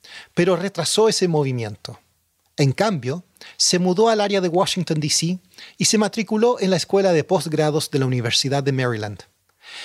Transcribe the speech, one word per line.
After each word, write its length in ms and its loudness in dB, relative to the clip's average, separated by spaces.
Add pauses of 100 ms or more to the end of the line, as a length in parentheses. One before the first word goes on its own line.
(360)
pero 200 4
retrasó 540 0
ese 180 2
movimiento. 720 -4 (580)
En 160 2
cambio, 500 -2 (340)
se 220 2
mudó 300 2
al 120 2
área 180 0
de 100 0
Washington, 500 0
D 100 -2
C, 300 -2 (400)
y 60 0
se 120 2
matriculó 600 0
en 100 0
la 60 2
Escuela 360 2
de 120 2
Posgrados 680 0
de 80 -2
la 80 0
Universidad 560 0
de 120 -4
Maryland. 500 -4 (600)